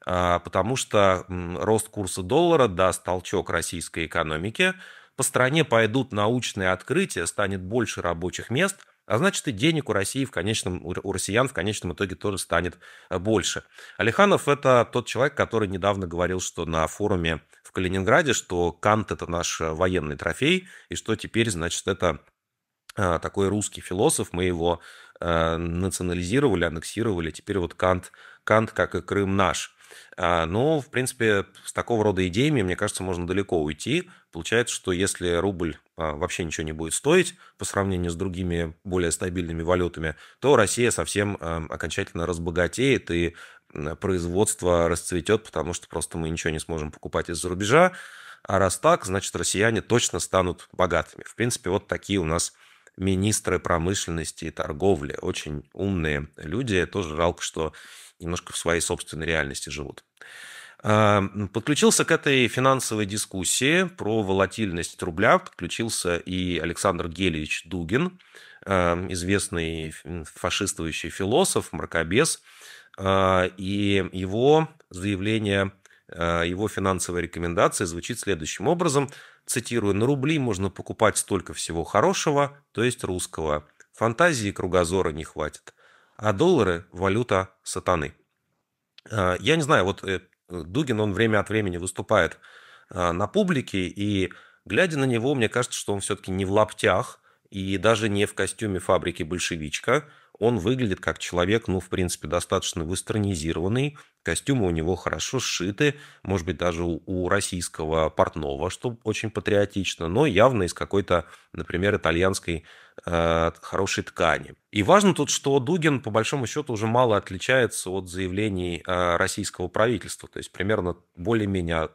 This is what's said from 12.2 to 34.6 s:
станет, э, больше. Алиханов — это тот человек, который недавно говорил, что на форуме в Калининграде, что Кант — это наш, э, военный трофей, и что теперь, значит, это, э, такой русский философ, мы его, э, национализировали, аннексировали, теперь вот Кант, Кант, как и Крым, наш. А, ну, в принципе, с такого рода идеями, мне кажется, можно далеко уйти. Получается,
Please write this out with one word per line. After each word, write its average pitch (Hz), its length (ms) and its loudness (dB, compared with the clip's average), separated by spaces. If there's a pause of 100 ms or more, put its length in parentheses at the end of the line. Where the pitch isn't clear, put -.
станет, 85 400 -2 (320)
э, 92 100 -2
больше. 92 440 0 (340)
Алиханов — 165 500 4
это 127 420 4
тот 120 180 -2
человек, 131 280 0
который 107 320 2
недавно 95 400 0
говорил, 87 320 0
что - 260 -6
на 80 220 2
форуме 85 540 0 (220)
в - 100 -20
Калининграде, 95 580 2
что 87 400 0
Кант — 104 420 0
это 82 160 -8
наш, 85 300 -4
э, 80 120 -2
военный 80 440 0
трофей, 160 540 -2 (180)
и - 80 -8
что 110 220 -2
теперь, 113 320 -2
значит, 87 360 -4
это, 90 340 0 (760)
э, 87 240 2
такой 98 280 0
русский 101 320 -4
философ, 110 520 0
мы 90 120 0
его, 85 340 0 (420)
э, 82 360 0
национализировали, 90 1080 0
аннексировали, 82 680 -4
теперь - 280 -4
вот 85 160 -4
Кант, 92 360 0 (320)
Кант, 110 280 2
как 92 240 -2
и 90 60 -2
Крым, 98 360 0
наш. 92 360 0 (440)
А, 85 280 2
ну, 135 360 0
в - 80 -14
принципе, 113 560 0 (200)
с - 80 -12
такого 107 300 0
рода 95 240 2
идеями, 123 340 2
мне 90 140 0
кажется, - 280 -4
можно 87 240 -4
далеко 92 360 0
уйти. 110 460 -4 (220)
Получается, 110 440 -2